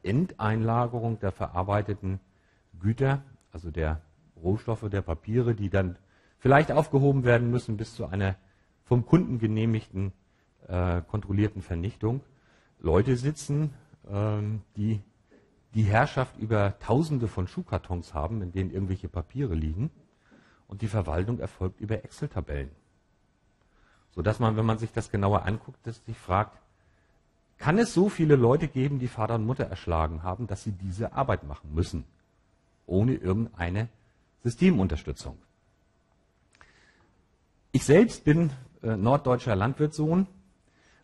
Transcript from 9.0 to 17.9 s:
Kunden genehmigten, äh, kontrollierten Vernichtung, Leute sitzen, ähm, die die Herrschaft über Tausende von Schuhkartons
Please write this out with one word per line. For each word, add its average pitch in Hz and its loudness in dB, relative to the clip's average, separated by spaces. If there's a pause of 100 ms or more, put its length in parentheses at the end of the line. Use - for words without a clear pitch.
Kunden 156 2
genehmigten, 110 -2 (540)
äh, 90 0
kontrollierten 98 -2
Vernichtung, 107 -4 (580)
Leute 101 4
sitzen, 147 -2 (360)
ähm, 104 -2 (140)
die 107 -2 (720)
die 110 4
Herrschaft 123 2
über 107 0
Tausende 135 0
von 92 -4
Schuhkartons - -6